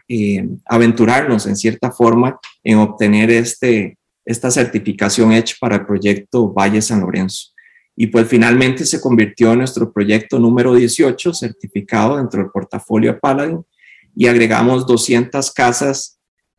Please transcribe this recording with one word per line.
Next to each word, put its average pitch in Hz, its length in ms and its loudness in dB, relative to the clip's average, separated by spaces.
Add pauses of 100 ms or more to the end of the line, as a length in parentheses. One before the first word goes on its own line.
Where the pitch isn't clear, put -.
eh, 101 360 -2 (200)
aventurarnos 117 800 2
en 101 100 -2
cierta 113 360 -4
forma 123 460 2 (240)
en 110 180 2
obtener 107 520 2
este, 117 680 0 (280)
esta 117 260 -4
certificación 110 800 0
edge 110 300 0
para 107 160 -2
el 98 80 -4
proyecto 101 640 -2
Valle 101 300 0
San 107 180 -2
Lorenzo. 92 540 -6 (420)
Y - 120 0
pues 113 200 2
finalmente 127 580 2
se - 140 -2
convirtió 113 540 2
en 123 60 2
nuestro 127 340 -4
proyecto 107 460 -2
número 123 360 2
dieciocho 123 580 0
certificado 110 840 -4
dentro 120 240 -4
del 95 100 -8
portafolio - 640 -2
de - 60 -10
Paladin 147 420 -2 (520)
y 120 140 2
agregamos 120 580 2
doscientas 123 680 0
casas, 135 680 -2 (400)